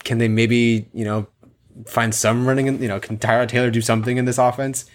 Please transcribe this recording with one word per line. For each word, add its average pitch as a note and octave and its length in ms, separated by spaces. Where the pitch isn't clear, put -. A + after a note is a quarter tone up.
can A#2 140
they A#2 100
maybe, A2+ 640
you A2+ 120
know, G#2 220
find A2+ 280
some A#2 320
running C3+ 200
in, C3+ 160
you A#2+ 60
know, G2 120
can G#2+ 180
Tyrod A#2 300
Taylor A#2+ 220
do A2+ 100
something A2+ 360
in B2+ 80
this B2 140
offense? C3 460